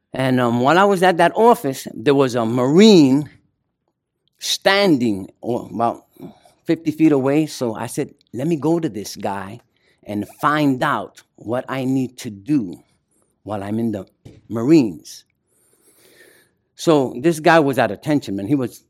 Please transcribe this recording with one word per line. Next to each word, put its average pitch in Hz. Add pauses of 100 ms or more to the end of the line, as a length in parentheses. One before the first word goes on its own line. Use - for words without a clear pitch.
(140)
And, 131
um, 120
while 147
I 196
was 196
at 180
that 170
office, 208
there 139
was 135
a 117
Marine 143 (1120)
standing, 143 (120)
oh, 113
about 110 (580)
fifty 160
feet 156
away. 139
So 120
I 117
said, 135 (180)
"Let 127
me 170
go 160
to 160
this 104
guy 98 (440)
and 104 (140)
find 147
out 131 (120)
what 123
I 131
need 131
to 120
do 101 (600)
while 98
I'm 104
in 113
the 95 (400)
Marines." 113 (1500)
So 143
this 156
guy 165
was 139
at 117
attention, 127
man. 101
He 135
was 131